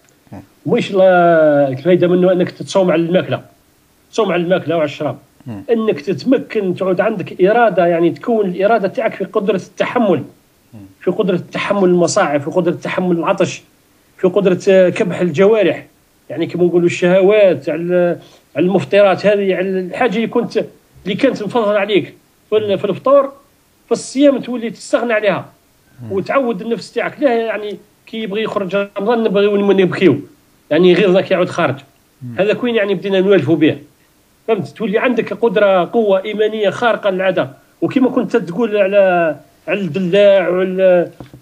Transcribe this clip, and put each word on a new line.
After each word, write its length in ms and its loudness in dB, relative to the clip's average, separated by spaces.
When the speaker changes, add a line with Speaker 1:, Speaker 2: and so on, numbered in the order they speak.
Speaker 1:
مم. 80 -16
Speaker 2:
مش 260 -2
لا 760 4
الفايدة 400 2
منه 240 2
أنك 200 0
تصوم 400 -2
على 100 0
الماكلة، 400 -2
تصوم 200 -2
على 120 -2
الماكلة 320 -2
وعلى 100 0
الشراب. 320 -6
Speaker 1:
مم. 240 -12
Speaker 2:
أنك 300 -2
تتمكن، 720 -2
تعود 260 -2
عندك 400 -6
إرادة، 440 4
يعني، 240 2
تكون 400 -2
الإرادة 380 0
تاعك 260 -4
في 120 -8
قدرة 300 -2
التحمل، 680 -2
Speaker 1:
مم. 60 -20
Speaker 2:
في 100 -2
قدرة 400 -2
تحمل 380 0
المصاعب، 520 2
في 80 -10
قدرة 220 -2
تحمل 460 -4
العطش، 440 -4
في 100 0
قدرة، 320 0
آه، 200 6
كبح 300 -2
الجوارح، 680 2
يعني، 180 -6
كما 160 -2
نقولوا 240 2
الشهوات، 840 2
على، 500 -2
على 100 2
المفطرات 600 2
هذه، 300 2
على 240 -2
الحاجة 360 -2
اللي 120 -2
كنت، 380 -2
اللي 120 -6
كانت 280 0
مفضلة 360 0
عليك 340 -2
في 80 0
ال-، 220 -2
في 60 -6
الفطور، 460 0
في 60 -12
الصيام 480 0
تولي 300 -8
تستغنى 440 -4
عليها. 320 -2
Speaker 1:
مم. 80 -14
Speaker 2:
وتعود 500 -2
النفس 320 -8
تاعك، 260 -6
لا، 160 2
يعني، 420 -6
كي 100 -12
يبغي 260 -6
يخرج 440 -4
رمضان 260 0
نبغيو 480 2
نبكيو، 480 2
يعني، 220 4
غير 200 2
ذاك 180 0
يعود 180 0
خارج. 260 -2
Speaker 1:
مم. 180 -12
Speaker 2:
هذا 140 2
كوين، 220 -4
يعني، 200 0
بدينا 260 0
نوالفوا 340 2
به. 220 2
فهمت؟ 180 -2
تولي 300 -4
عندك 360 -2
قدرة، 600 2
قوة 300 2
إيمانية 460 -2
خارقة 400 -2
للعادة، 400 -2
وكما 280 0
كنت 280 -2
تقول 400 -4
على، 580 2
على 120 -2
الدلاع 680 2
وعلى، 640 2